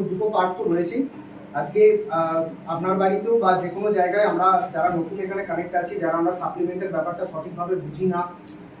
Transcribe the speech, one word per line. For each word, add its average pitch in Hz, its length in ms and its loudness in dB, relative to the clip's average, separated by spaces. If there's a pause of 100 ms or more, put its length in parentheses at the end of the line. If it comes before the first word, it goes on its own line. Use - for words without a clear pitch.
দুটো 190 280 -2
পার্ট - 280 0
তো 440 60 -4
রয়েছেই। 240 440 0 (460)
আজকে, 214 580 4
আহ, 160 320 0 (240)
আপনার 175 300 0
বাড়িতেও 202 400 2
বা 185 200 4
যে 175 120 -2
কোনো 202 220 0
জায়গায় 190 340 4
আমরা 180 480 4
যারা 190 160 2
নতুন 175 300 -4
এখানে 196 240 -4
কানেক্ট 175 320 -4
আছি, 196 200 -2
যারা 165 180 0
আমরা 170 180 2
সাপ্লিমেন্টের 180 580 -4
ব্যাপারটা 165 360 -4
সঠিকভাবে 175 500 -6
বুঝি 151 300 -4
না, 175 180 0 (580)